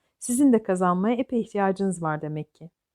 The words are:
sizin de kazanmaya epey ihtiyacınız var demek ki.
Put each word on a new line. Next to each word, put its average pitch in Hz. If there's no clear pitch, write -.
sizin 254
de 220
kazanmaya 185
epey 247
ihtiyacınız 196
var 151
demek 151
ki. 165